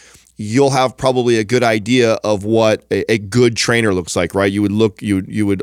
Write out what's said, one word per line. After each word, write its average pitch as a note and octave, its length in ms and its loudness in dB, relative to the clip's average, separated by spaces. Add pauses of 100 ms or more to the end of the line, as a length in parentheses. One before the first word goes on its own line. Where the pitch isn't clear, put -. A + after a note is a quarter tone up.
(360)
you'll A#2+ 340 0
have C3 260 0
probably B2 420 0
a A2 60 -2
good A#2+ 180 0
idea A2+ 520 2 (100)
of G#2 200 -2
what A2 460 0
a, G2 220 -2
a A#2 60 2
good A2+ 380 0
trainer A2+ 380 0
looks F2+ 220 -4
like, F2+ 180 -2
right? G2 160 0
You G2+ 120 -2
would G2+ 100 0
look, G#2+ 280 0
you, G2+ 280 -2
you G#2+ 180 -4
would G2 160 -2